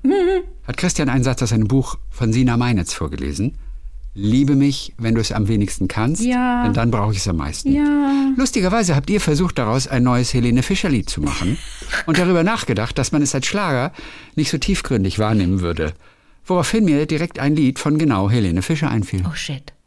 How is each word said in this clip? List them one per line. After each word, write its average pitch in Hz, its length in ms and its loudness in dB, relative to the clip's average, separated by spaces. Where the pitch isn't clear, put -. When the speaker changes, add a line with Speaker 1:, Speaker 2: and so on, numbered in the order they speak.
Speaker 1:
Mhm. 269 80 2
Speaker 2:
hat - 120 -6
Christian 165 320 0
einen 127 140 2
Satz 131 200 0
aus 110 80 0
einem 110 160 2
Buch 131 300 0
von 113 240 -2
Sina 123 220 2
Meinitz 117 380 0
vorgelesen. 71 640 -4
„Liebe 127 420 2
mich, 139 420 0
wenn 113 180 0
du 113 60 2
es 110 100 -2
am 107 160 0
wenigsten 101 400 0
kannst, 143 360 -2
Speaker 1:
Ja. 247 400 0
Speaker 2:
denn - 100 2
dann 120 160 2
brauche 110 220 2
ich 95 80 -2
es - 80 -2
am 82 100 0
meisten.“ 76 360 -4
Speaker 1:
Ja. 285 640 2
Speaker 2:
Lustigerweise 196 580 2
habt 143 140 -2
ihr 202 120 2
versucht, 160 380 0
daraus 127 280 0
ein 123 160 2
neues 123 300 2
Helene 123 300 4
Fischer-Lied 170 460 0
zu - 120 -4
machen 85 360 -2
und 156 100 2
darüber 180 260 4
nachgedacht, 143 540 -2
dass 135 140 -2
man 151 100 2
es 143 140 0
als 131 100 -2
Schlager 165 460 -2
nicht 156 140 0
so - 80 -2
tiefgründig 107 600 0
wahrnehmen 101 420 2
würde. 82 320 -2
Woraufhin 180 400 2
mir 151 200 4
direkt 160 340 -4
ein 147 160 2
Lied 135 220 2
von 151 220 0
genau 104 300 2
Helene 95 340 2
Fischer 160 260 -2
einfiel. 98 380 -2
Speaker 1:
Oh 156 80 -6
shit. - 380 -10